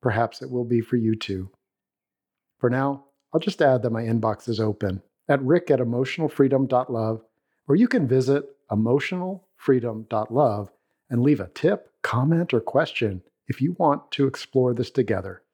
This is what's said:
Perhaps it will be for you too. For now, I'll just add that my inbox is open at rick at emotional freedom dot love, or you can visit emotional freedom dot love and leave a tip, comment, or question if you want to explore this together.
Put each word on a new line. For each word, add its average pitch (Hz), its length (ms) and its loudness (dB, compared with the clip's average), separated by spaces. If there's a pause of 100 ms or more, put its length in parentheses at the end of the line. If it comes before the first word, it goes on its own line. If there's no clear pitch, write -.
Perhaps 113 400 0
it 131 80 -12
will 123 140 -4
be 120 160 0
for 117 160 -2
you 113 180 0
too. 98 340 -8 (1080)
For 123 100 0
now, 135 360 -2 (280)
I'll 170 60 0
just 185 240 -2
add 131 200 4
that 120 100 -2
my 113 100 -2
inbox 113 460 -2
is 110 100 -4
open 101 420 -2 (280)
at 139 140 2
rick 156 280 2
at 135 80 4
emotional 131 500 -2
freedom 135 380 2
dot 127 260 0
love, 110 300 -2 (460)
or 147 80 4
you 233 100 4
can 190 220 0
visit 131 360 2 (260)
emotional 143 760 -2 (100)
freedom 117 540 0
dot 110 220 -4
love 110 380 0 (380)
and 120 140 0
leave 143 180 2
a 90 80 -8
tip, - 420 -2 (120)
comment, 160 500 0
or 117 80 2
question 110 640 -2 (260)
if - 120 -4
you 160 180 0
want 147 340 0
to 139 140 0
explore 127 480 -2
this 117 160 -4
together. 95 520 -4 (120)